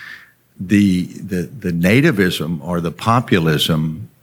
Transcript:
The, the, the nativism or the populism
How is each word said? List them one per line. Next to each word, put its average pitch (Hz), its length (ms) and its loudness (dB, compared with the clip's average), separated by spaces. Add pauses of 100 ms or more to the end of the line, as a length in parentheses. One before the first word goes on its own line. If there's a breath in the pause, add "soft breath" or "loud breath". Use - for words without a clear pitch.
(580 loud breath)
The, 95 460 2
the, 92 380 -8
the 90 300 -6
nativism 90 880 2
or 87 180 -4
the 82 120 -4
populism 80 1160 0 (120)